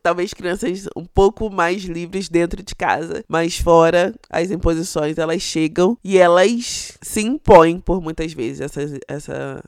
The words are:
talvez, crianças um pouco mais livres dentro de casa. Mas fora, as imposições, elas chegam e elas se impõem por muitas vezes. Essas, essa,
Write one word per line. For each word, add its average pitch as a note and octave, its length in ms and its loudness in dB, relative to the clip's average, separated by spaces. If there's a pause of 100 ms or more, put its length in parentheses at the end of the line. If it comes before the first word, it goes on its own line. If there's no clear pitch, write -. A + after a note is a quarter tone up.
talvez, F3 300 -2
crianças F#3 640 -6
um E3+ 80 -12
pouco G3+ 460 0
mais F#3 340 -2
livres F3 440 -8
dentro E3+ 340 -2
de - 120 -14
casa. D#3+ 540 -4
Mas E3 300 -2
fora, F3 560 4 (160)
as E3+ 200 -4
imposições, D#3+ 680 -2
elas E3 240 -2
chegam F3 600 0
e F#3+ 140 0
elas F#3 840 2
se - 180 -6
impõem F#3 580 6
por F#3 220 -4
muitas D#3+ 320 -8
vezes. C#3 300 -6
Essas, C#3+ 440 -8
essa, C#3 600 -10